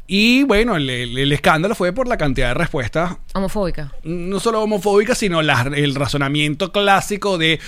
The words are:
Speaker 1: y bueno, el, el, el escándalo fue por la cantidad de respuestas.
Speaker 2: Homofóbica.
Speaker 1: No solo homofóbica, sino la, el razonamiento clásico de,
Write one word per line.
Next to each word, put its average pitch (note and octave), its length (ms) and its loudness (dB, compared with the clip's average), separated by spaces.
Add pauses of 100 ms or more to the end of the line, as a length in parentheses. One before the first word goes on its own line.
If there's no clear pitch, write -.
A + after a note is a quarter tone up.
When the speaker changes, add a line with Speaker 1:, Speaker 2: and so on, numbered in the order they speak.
Speaker 1:
y A#3 360 4
bueno, A3+ 320 2
el, C#3 120 0
el, B2 300 -4
el C#3 140 2
escándalo E3 420 2
fue F3+ 180 0
por B3 140 -4
la A#3+ 100 0
cantidad C3+ 320 0
de B2 60 0
respuestas. D#3 600 -2 (180)
Speaker 2:
Homofóbica. F3+ 580 -4 (120)
Speaker 1:
No F3 340 -4
solo A3 240 0
homofóbica, G#3 540 2
sino E3+ 260 0
la, C3+ 320 2
el C#3+ 220 0
razonamiento C#3+ 720 -2
clásico G3 680 0
de, D#3+ 300 2